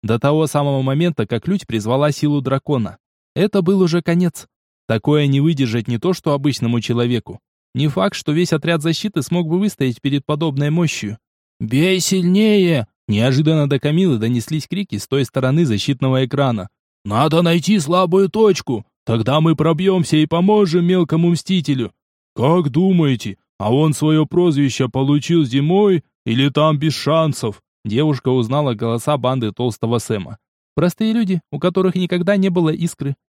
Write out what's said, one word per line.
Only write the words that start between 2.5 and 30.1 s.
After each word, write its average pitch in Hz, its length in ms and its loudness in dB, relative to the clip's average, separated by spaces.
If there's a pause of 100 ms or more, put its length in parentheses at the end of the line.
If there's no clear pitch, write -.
Это 196 280 0
был 190 180 2
уже 170 220 0
конец. 175 440 -2 (400)
Такое 147 400 2
не 139 140 2
выдержать 131 480 0
не 117 100 -2
то 180 140 -2
что 160 200 -4
обычному 135 480 -2
человеку. 120 600 -2 (340)
Не 147 140 0
факт, 190 260 -2
что - 180 -6
весь 170 200 0
отряд 160 300 -2
защиты 160 400 -4
смог 170 260 -2
бы 170 100 0
выстоять 143 420 -2
перед 139 240 -2
подобной 147 460 -2
мощью. 151 480 -2 (400)
«Бей 156 420 0
сильнее!» 185 840 2 (220)
Неожиданно 139 600 2
до 139 100 0
Камилы 151 400 0
донеслись 120 480 -4
крики 185 300 -6
с - 100 -8
той 135 180 0
стороны 135 400 0
защитного 131 600 0
экрана. 120 440 -2 (360)
«Надо 147 380 2
найти 175 360 2
слабую 180 500 2
точку! 180 580 0 (180)
Тогда 120 360 0
мы 160 160 2
пробьемся 165 600 0
и 156 100 4
поможем 180 580 2
мелкому 170 460 2
мстителю!» 147 640 -2 (420)
«Как 156 360 2
думаете, 147 680 0 (200)
а 107 140 -2
он 151 200 2
свое 156 340 2
прозвище 143 640 0
получил 147 560 0
зимой 160 600 2 (200)
или 131 240 0
там 151 300 2
без 147 160 -2
шансов?» 147 680 -2 (220)
Девушка 131 460 0
узнала 127 440 0
голоса 117 420 -2
банды 123 360 -2
Толстого 117 460 -2
Сэма. 107 400 -6 (360)